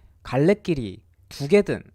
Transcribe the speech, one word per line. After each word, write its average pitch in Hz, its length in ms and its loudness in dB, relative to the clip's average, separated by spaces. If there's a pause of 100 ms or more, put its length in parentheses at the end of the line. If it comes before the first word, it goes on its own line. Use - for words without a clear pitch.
(220)
갈래길이 139 800 -2 (260)
두 139 200 -10
개든 185 340 2 (120)